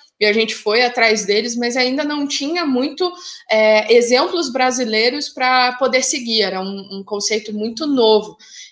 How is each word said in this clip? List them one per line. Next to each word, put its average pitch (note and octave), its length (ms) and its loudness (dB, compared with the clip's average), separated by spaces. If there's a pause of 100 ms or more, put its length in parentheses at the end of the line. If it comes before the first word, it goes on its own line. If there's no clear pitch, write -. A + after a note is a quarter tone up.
(200)
e G#3+ 60 2
a G#3 80 4
gente A3 200 0
foi A3 300 0
atrás A3+ 420 2
deles, A3 300 -2
mas A#3+ 200 -2
ainda C4 280 0
não D4 240 -4
tinha D4+ 360 -4
muito, D4 480 -2 (380)
é, G#3+ 440 4
exemplos C4 580 2
brasileiros B3+ 800 -2
pra B3+ 440 0
poder B3+ 300 0
seguir, A3+ 400 -2
era F#3 180 -2
um, G3 380 -10
um G3 40 -10
conceito G#3+ 500 -4
muito A3+ 340 -6
novo. A3 500 4 (340)